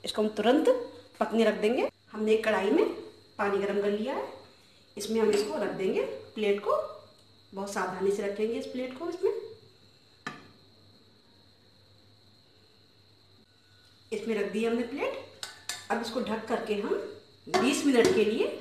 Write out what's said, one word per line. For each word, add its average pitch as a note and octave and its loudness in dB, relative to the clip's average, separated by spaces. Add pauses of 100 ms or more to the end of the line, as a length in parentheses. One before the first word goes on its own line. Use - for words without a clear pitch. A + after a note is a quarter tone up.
इसको - -2
हम G#3+ 2
तुरंत B3+ 4 (520)
पकने A3 2
रख G#3 4
देंगे। A#3+ 2 (240)
हमने G#3+ 2
एक A3 4
कढ़ाई G#3 2
में D#4+ 6 (540)
पानी G3 0
गर्म G3+ 0
कर G3+ 2
लिया A3 -2
है, - -6 (720)
इसमें A3 -2
हम G#3+ 4
इसको G3+ 0
रख F#3+ -2
देंगे, F#3+ 0 (320)
प्लेट G3+ 0
को। C5+ 0 (760)
बहुत - -8
सावधानी F#3 -2
से G3+ 0
रखेंगे G#3+ -2
इस C4+ -6
प्लेट B3+ -8
को E4+ -6
इसमें। G4+ 0 (4000)
इसमें A3 -4
रख G3 -2
दी A3 -2
हमने A#3 0
प्लेट। - -8 (440)
अब A3+ -2
इसको B3 -6
ढक G#3+ -6
करके G#3+ -2
हम A#3+ -2 (600)
बीस A#3+ 2
मिनट A#3+ 8
के G#3+ 6
लिए B3+ 2 (140)